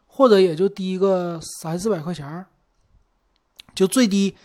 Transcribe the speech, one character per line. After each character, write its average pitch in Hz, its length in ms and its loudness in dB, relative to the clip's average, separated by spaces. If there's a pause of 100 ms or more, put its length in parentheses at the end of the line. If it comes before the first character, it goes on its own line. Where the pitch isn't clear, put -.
或 262 220 4
者 202 100 6
也 180 160 2
就 190 140 0
低 185 280 -8
个 180 440 0
三 160 360 -10
四 196 120 -4
百 185 100 -2
块 165 140 -8
钱 151 120 -14
儿， 170 200 -14 (1300)
就 190 100 2
最 240 220 2
低 196 260 0 (120)